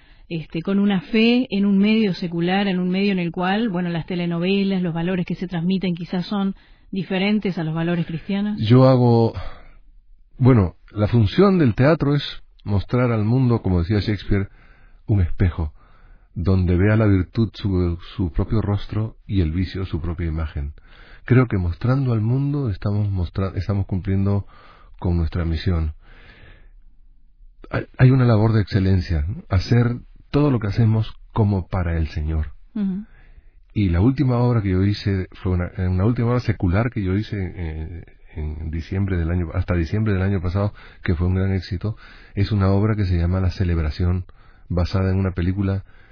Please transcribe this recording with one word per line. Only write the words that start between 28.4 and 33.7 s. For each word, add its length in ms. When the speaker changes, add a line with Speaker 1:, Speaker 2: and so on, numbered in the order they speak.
Speaker 2:
de 100
excelencia, 640
¿no? 220
Hacer 480
todo 200
lo 80
que 100
hacemos 460
como 360
para 280
el 120
Señor. 440
Speaker 1:
Ujú. 300